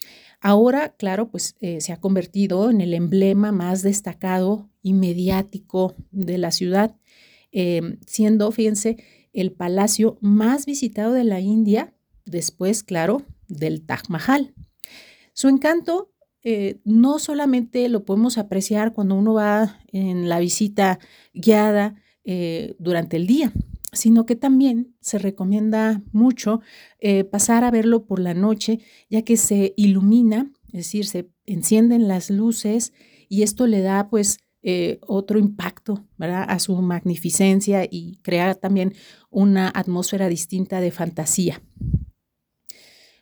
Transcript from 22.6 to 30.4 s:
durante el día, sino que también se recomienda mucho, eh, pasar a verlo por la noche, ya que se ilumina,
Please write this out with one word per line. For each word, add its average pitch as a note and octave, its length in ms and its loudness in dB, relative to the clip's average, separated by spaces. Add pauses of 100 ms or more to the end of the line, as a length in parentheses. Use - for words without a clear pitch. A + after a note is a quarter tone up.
durante E3 380 -2
el E3+ 100 -2
día, C4 280 2 (360)
sino A3+ 360 4
que A#3+ 100 0
también C4 640 2
se - 180 -6
recomienda G#3+ 840 -2 (100)
mucho, A3+ 480 2 (380)
eh, G3 260 2
pasar A#3 400 0
a B3 60 2
verlo A3+ 340 2
por F#3+ 160 -4
la F3+ 140 -2
noche, G#3+ 460 0 (280)
ya A3 140 0
que A3 160 2
se G3+ 400 0
ilumina, G#3+ 720 4 (140)